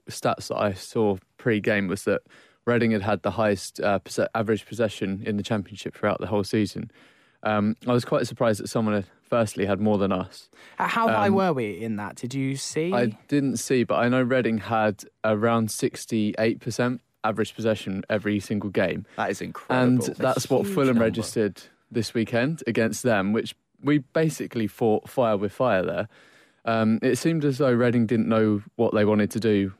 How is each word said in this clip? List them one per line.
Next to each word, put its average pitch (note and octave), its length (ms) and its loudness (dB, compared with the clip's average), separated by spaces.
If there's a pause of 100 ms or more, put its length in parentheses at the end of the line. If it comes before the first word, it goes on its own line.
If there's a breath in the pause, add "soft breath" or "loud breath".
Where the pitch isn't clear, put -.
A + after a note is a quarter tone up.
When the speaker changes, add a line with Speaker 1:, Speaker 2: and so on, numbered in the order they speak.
(100)
Speaker 1:
stats - 380 -4
that - 100 -4
I G2+ 160 0
saw G#2 420 0 (220)
pre-game G#2+ 500 0
was F#2 160 -4
that G2+ 160 2 (460 soft breath)
Reading A#2 240 2
had A2 100 2
had G2+ 220 -2
the G#2 80 0
highest, G#2 500 -2
uh, G2+ 180 0
posse-, - 360 -2
average A2 320 0
possession G#2 580 -4
in G#2 140 -2
the G2+ 40 -4
Championship G2+ 520 -6
throughout - 260 -2
the - 60 -6
whole G#2 180 0
season. - 460 -2 (540 soft breath)
Um, G#2+ 320 0 (100)
I B2 80 2
was B2 100 2
quite B2 220 0
surprised A2+ 340 0
that - 80 -8
someone A2 260 0
had, G2 120 -2 (160)
firstly, A#2 420 0
had G2 160 0
more G#2+ 160 2
than G2 160 2
us. - 380 -6 (280 loud breath)
Speaker 2:
Uh, F3+ 80 0
how A3+ 220 2
high G#3+ 200 2
Speaker 1:
Um, G3+ 60 4
Speaker 2:
were F#3+ 200 2
we A#2 160 -2
in G#2+ 260 -6
that? G2+ 200 -8
Did B2 180 -8
you C3+ 220 -2
see? D3+ 360 -4
Speaker 1:
I A#2+ 240 0 (120)
didn't C#3 280 2
see, B2 280 2
but - 100 -2
I A#2 160 2
know B2+ 120 2
Reading A#2+ 360 2
had G#2+ 460 0 (200)
around A2 460 2
sixty-eight A2 880 -2
percent B2 400 -2 (240)
average A2 300 -2
possession G#2 560 -2
every G#2 300 0
single G#2 280 -4
game. F#2+ 380 -2 (100)
Speaker 3:
That G#2+ 140 -2
is G#2 100 -6
incredible. B2+ 420 -4
Speaker 1:
And B2+ 200 4
Speaker 3:
That's - 60 -4
a - 140 -6
Speaker 1:
that's C3 280 0
what C3+ 160 2
Speaker 3:
huge G3 80 -4
Speaker 1:
Fulham C#3 140 2
Speaker 3:
number. A#2 160 4
Speaker 1:
registered G#2+ 580 -2 (280)
this A2+ 220 -4
weekend A#2+ 540 -2
against A2 360 -2
them, G#2 300 2
which A2 220 -2 (280)
we D3 160 2
basically C#3 680 -2
fought G#2+ 400 0
fire A2+ 300 2
with G2 160 -2
fire A2 300 2
there. F2 260 -4 (560 soft breath)
Um, A2+ 380 2
it B2+ 140 2
seemed E3 280 0
as C3+ 140 0
though C#3 120 4
Reading A#2+ 360 4
didn't A2+ 200 2
know G#2+ 360 2 (140)
what A#2 180 2
they G#2 100 4
wanted G#2 280 2
to A2+ 60 -4
do G2 420 2